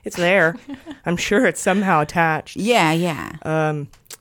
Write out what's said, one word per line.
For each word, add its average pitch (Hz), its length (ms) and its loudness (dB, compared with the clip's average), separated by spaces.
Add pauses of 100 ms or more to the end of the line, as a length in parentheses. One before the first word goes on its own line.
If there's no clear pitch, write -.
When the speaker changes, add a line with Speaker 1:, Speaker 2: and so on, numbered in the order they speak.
Speaker 1:
it's - 120 -10
there. 175 400 2 (240)
Speaker 2:
<laughs> - 260 -16
Speaker 1:
I'm 170 100 -2
sure 220 300 2
it's 170 140 0
somehow 190 420 2
attached. 160 540 -2
Speaker 3:
Yeah, 190 360 2
yeah. 165 400 -2 (100)
Speaker 1:
Um, 156 460 -2 (320)